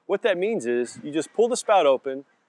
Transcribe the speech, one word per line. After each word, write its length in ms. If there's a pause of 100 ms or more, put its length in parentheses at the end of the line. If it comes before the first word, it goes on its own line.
What 160
that 160
means 300
is 360
you 80
just 220
pull 140
the 100
spout 300
open, 380 (240)